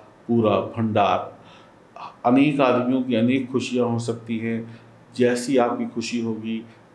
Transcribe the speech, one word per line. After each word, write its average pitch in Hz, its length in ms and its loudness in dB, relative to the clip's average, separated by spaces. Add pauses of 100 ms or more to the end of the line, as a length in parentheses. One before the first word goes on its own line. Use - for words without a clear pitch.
(280)
पूरा 107 320 2 (120)
भंडार। 104 600 0 (920)
अनेक 139 360 4
आदमियों 123 420 2
की 123 120 -2
अनेक 123 360 0
खुशियाँ 123 340 -2
हो 117 140 -2
सकती 113 380 -6
हैं, 113 440 -6 (340)
जैसी 123 420 2
आपकी 117 280 2
खुशी 117 360 -6
होगी 113 400 -6 (340)